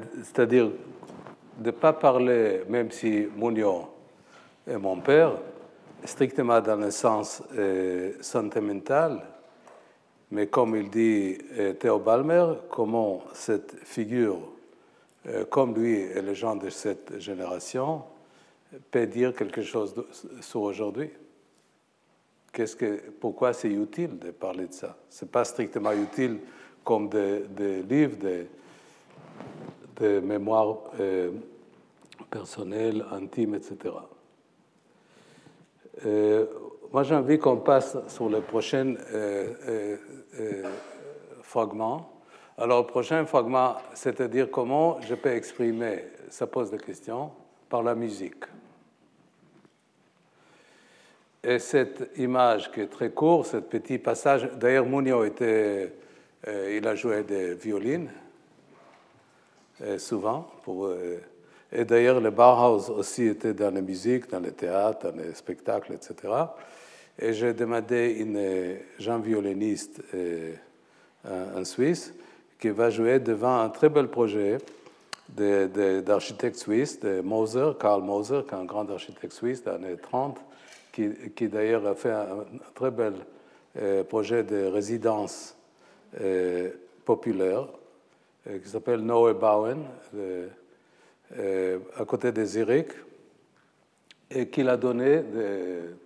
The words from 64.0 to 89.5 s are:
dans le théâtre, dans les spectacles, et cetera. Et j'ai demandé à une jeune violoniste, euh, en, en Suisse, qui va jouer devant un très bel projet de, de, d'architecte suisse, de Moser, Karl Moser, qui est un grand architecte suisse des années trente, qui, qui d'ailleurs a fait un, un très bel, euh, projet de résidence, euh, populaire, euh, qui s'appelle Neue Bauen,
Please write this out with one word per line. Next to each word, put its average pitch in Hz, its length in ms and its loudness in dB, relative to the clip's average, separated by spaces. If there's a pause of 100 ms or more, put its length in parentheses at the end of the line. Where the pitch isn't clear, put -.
dans 92 120 -6
le 87 100 -6
théâtre, 98 600 0
dans 80 60 -10
les 82 160 -8
spectacles, - 640 -6
et - 60 -12
cetera. 113 560 -4 (600)
Et 113 140 0
j'ai 117 220 0
demandé 117 420 0
à 120 120 2
une 98 680 -2 (220)
jeune 113 240 -4
violoniste, 101 800 -2 (100)
euh, 85 400 -4 (720)
en, 95 360 -6
en 92 40 -4
Suisse, 151 480 0 (460)
qui 113 100 0
va 113 220 4
jouer 113 300 4
devant 117 400 2
un 110 100 2
très - 180 4
bel 147 200 4
projet 107 500 2 (720)
de, 101 420 2
de, 95 280 4
d'architecte 104 560 0
suisse, 123 440 0
de 95 220 0
Moser, 110 560 0
Karl 104 240 4
Moser, 104 440 -2
qui - 80 -10
est 95 40 -6
un 92 60 -8
grand 101 260 -6
architecte 90 420 -12
suisse 127 300 -4
des 95 80 -6
années 90 260 -6
trente, 131 420 -4 (540)
qui, 107 160 -2 (280)
qui 113 120 -2
d'ailleurs 107 380 0
a 101 80 0
fait 120 160 -2
un, 104 300 -4
un - 340 -16
très 131 160 -2
bel, 113 240 -2 (640)
euh, 98 240 0
projet 110 400 0
de 101 220 0
résidence, 104 920 -2 (640)
euh, 90 500 0 (340)
populaire, 110 640 0 (800)
euh, 101 100 -8
qui 95 100 -14
s'appelle 110 320 -2
Neue 117 340 4
Bauen, 110 440 2 (380)